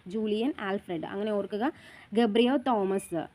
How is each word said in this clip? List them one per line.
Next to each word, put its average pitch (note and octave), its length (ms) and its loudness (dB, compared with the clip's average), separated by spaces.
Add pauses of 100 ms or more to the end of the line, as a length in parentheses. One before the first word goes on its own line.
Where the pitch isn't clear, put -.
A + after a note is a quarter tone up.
ജൂലിയൻ A3 540 0
ആൽഫ്രഡ് F#3+ 440 -4
അങ്ങനെ G#3 260 -4
ഓർക്കുക. G#3 420 -2 (400)
ഗബ്രിയോ A#3 440 4
തോമസ്, G3 800 0